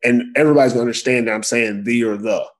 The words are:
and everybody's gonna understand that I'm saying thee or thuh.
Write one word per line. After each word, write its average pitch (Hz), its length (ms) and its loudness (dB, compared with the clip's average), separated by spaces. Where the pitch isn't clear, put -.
and 120 320 0
everybody's 143 380 4
gonna 123 80 0
understand 120 460 -2
that 110 60 -2
I'm 107 100 -4
saying 107 400 -2
thee 117 200 0
or 107 140 -2
thuh. 104 280 -4